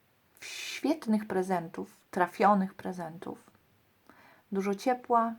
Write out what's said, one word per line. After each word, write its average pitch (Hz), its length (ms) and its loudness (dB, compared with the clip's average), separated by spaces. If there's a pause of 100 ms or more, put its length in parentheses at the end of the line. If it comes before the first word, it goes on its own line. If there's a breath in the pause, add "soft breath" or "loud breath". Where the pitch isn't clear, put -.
(400)
w - 60 -18
świetnych - 800 -2
prezentów, 185 720 -2 (140)
trafionych 190 640 4
prezentów, 180 760 -10 (1000 loud breath)
dużo 196 220 -2
ciepła, 233 640 0